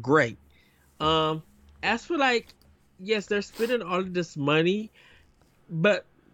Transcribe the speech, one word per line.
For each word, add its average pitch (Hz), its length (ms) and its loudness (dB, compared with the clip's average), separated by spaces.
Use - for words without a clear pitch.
great. 127 360 2
Um, 156 420 2
as 220 220 -2
for, 339 120 -4
like, 247 360 0
yes, 202 280 -4
they're 202 160 -2
spending 233 400 -2
all 180 180 -2
of 190 140 -6
this 175 240 -4
money, 165 540 2
but 175 360 2